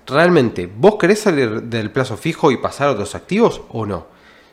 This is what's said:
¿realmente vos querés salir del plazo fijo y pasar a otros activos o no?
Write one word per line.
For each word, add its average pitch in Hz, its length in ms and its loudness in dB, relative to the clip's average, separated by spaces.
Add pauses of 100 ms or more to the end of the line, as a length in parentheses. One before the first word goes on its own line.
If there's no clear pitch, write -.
¿realmente 139 600 2
vos 120 320 2
querés 202 220 2
salir 127 440 0
del 113 260 -4
plazo 127 260 -4
fijo 156 340 0
y 120 60 2
pasar 135 320 -4
a 139 40 0
otros 101 220 -6
activos 196 540 0
o 113 160 -6
no? 95 340 -8 (340)